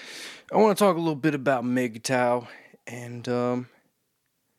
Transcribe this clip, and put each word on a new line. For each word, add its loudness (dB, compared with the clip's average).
I 0
wanna 6
talk 4
a -2
little 0
bit 0
about 0
mgtow, 0
and, -12
um, -2